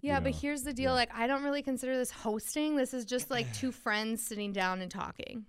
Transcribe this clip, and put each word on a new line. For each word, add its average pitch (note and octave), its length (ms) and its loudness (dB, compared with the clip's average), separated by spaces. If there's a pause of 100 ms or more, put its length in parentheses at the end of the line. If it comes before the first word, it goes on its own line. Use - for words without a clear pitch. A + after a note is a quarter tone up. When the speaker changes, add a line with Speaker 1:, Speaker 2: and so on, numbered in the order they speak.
Speaker 1:
Yeah, C#4+ 180 2
Speaker 2:
you - 20 2
Speaker 1:
but - 120 2
Speaker 2:
know, - 60 -2
Speaker 1:
here's C#4+ 240 -2
the C#4+ 100 -4
deal. C4 200 2
Speaker 2:
yeah. - 20 4
Speaker 1:
Like, A#3+ 180 4
I A3+ 140 0
don't C#4 160 2
really C#4+ 220 0
consider C4 320 0
this B3 160 0
hosting. D4 640 0
This B3+ 180 2
is B3 100 -2
just, B3 240 -2
like, A#3 240 0
Speaker 2:
<sighs> - 0 -
Speaker 1:
two B3+ 200 0
friends A3 520 0
sitting G#3 280 -4
down F#3 280 2
and F#3 80 -6
talking. - 600 -8